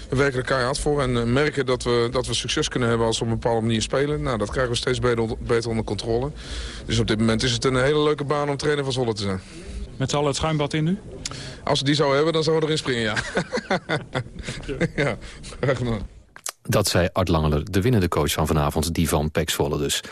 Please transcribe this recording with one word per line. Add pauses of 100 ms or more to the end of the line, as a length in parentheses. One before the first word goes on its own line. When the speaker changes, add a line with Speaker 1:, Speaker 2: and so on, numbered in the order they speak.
Speaker 1:
we
werken
er
keihard
voor
en,
eh,
merken
dat
we,
dat
we
succes
kunnen
hebben
als
we
op
een
bepaalde
manier
spelen.
Nou,
dat
krijgen
we
steeds
beter, (120)
beter
onder
controle. (560)
Dus
op
dit
moment
is
het
een
hele
leuke
baan
om
trainer
van
Zwolle
te
zijn. (560)
Speaker 2:
Met
z'n
allen
het
schuimbad
in
nu? (680)
Speaker 1:
Als
we
die
zouden
hebben,
dan
zouden
we
erin
springen,
ja. (1800)
<laughs>
Ja, (440)
graag
gedaan. (640)
Speaker 3:
Dat
zei
Art
Langeler,
de
winnende
coach
van
vanavond,
die
van
pec
Zwolle
dus. (120)